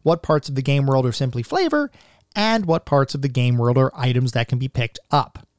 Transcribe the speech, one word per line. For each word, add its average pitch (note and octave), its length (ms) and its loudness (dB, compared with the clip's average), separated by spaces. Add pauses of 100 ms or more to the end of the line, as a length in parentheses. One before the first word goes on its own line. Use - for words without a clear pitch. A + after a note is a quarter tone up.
what E3+ 200 2
parts D3+ 240 0
of C#3+ 80 -6
the C3+ 60 -2
game C#3 240 0
world C3+ 200 2
are A#2+ 60 0
simply A#2+ 320 -4
flavor, D4+ 480 -2 (440)
and A3 300 0
what E3 200 0
parts C#3 300 0
of C#3 80 -4
the C#3+ 40 0
game B2 300 0
world A#2+ 200 2
are C3 180 2
items B2+ 380 0
that A#2+ 140 0
can B2 120 -2
be C3 100 -4
picked - 300 -4 (120)
up. - 280 -2 (200)